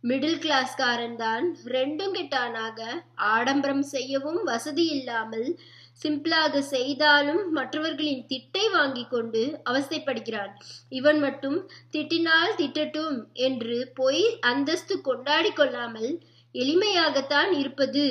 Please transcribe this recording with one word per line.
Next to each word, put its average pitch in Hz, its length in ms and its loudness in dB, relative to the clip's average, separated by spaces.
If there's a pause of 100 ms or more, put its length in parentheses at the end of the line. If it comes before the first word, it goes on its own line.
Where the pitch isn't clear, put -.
மிடில் 277 360 0
கிளாஸ்காரன் 247 760 -2
தான் 233 480 -2
ரெண்டும் 294 500 -2
கெட்டானாக, 233 640 -4 (360)
ஆடம்பரம் 269 680 2
செய்யவும் 277 640 -2
வசதி 311 420 0
இல்லாமல், 240 640 -4 (500)
சிம்பிளாக 302 600 2
செய்தாலும் 294 960 2
மற்றவர்களின் 302 720 -2
திட்டை 381 420 -2
வாங்கி 277 360 0
கொண்டு 226 600 -2
அவஸ்தைப்படுகிறான். 240 880 -4 (360)
இவன் 285 300 4
மட்டும் 277 520 -2 (200)
"திட்டினால் 330 680 2
திட்டட்டும்" 302 760 -2
என்று 247 640 -2
பொய் 277 300 2 (160)
அந்தஸ்து 285 600 0
கொண்டாடி 285 500 0
கொள்ளாமல், 240 600 -2 (440)
எளிமையாகத்தான் 302 1000 2
இருப்பது 277 580 0